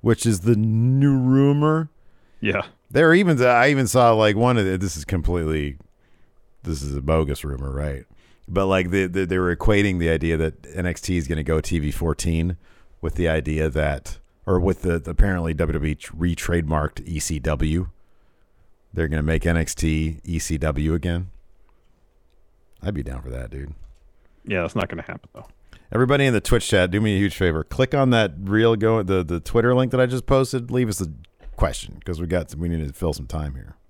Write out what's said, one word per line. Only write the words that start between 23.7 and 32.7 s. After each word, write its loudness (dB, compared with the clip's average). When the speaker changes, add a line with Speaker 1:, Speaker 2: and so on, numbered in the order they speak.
Speaker 2:
Yeah, -2
that's -6
not -2
gonna -12
happen, -16
though. -20
Speaker 1:
Everybody 4
in 4
the 2
Twitch 2
chat, 4
do 0
me 2
a 2
huge 0
favor. 0
Click -2
on 4
that 4
reel 2
go, 2
the, 0
the -4
Twitter 2
link 2
that 0
I 4
just -6
posted. 0
Leave 0
us -4
a -4
question, -4
'cause -8
we -6
got, -4
we -4
need -4